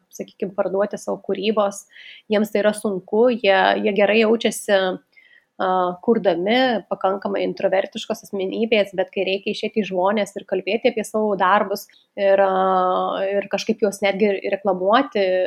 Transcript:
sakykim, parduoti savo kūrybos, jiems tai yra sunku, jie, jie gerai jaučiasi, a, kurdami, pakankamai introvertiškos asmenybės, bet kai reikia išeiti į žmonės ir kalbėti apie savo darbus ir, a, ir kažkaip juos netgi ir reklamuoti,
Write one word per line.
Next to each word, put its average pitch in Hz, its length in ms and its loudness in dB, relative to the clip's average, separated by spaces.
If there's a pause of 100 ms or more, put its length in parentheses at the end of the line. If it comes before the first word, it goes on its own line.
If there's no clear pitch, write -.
(160)
sakykim, 196 400 -10
parduoti 196 400 -2
savo 196 240 -8
kūrybos, 202 640 -2 (500)
jiems 208 220 0
tai 208 80 2
yra 214 100 2
sunku, 214 540 0 (100)
jie, 190 220 4 (260)
jie 214 80 0
gerai 208 300 4
jaučiasi, 214 560 2 (800)
a, 190 120 -4 (360)
kurdami, 196 520 2 (320)
pakankamai 196 580 -2
introvertiškos 190 800 -4
asmenybės, 202 720 -2
bet 185 160 -4
kai 185 160 -2
reikia 202 260 -4
išeiti 220 280 -4
į 175 80 -6
žmonės 196 460 -2
ir - 120 -12
kalbėti 202 440 -2
apie 208 120 -4
savo 214 320 -2
darbus 196 500 0 (260)
ir, 196 280 2
a, 196 80 4 (760)
ir 196 280 -2
kažkaip 208 320 -2
juos 196 200 -2
netgi 196 240 2
ir 196 280 -2
reklamuoti, 196 720 0 (200)